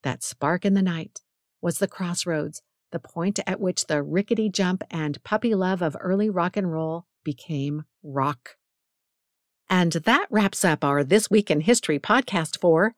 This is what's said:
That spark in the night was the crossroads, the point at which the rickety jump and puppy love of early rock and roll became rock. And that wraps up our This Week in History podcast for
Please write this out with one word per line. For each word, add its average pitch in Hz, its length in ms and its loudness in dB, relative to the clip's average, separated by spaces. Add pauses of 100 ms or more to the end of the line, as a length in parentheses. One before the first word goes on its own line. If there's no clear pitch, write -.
That - 200 -6
spark 165 420 -2
in 196 100 4
the 196 80 2
night 165 380 -4 (400)
was 170 180 -2
the 190 100 0
crossroads, 170 720 -6 (300)
the 170 80 -6
point 175 440 -4
at 185 160 -4
which 180 260 -2
the 147 180 0
rickety 208 440 -2
jump 185 400 0
and 151 360 -4
puppy 214 300 0
love 185 280 0
of 156 180 -2
early 196 300 0
rock 180 260 -2
and 185 160 -2
roll 160 340 -4 (160)
became 147 640 -6 (200)
rock. 139 520 -4 (1120)
And 180 240 4
that 247 380 2
wraps 208 340 0
up 160 200 2
our 143 180 2
This 185 260 2
Week - 220 4
in 156 120 2
History 160 360 2
podcast 196 640 0
for 180 380 4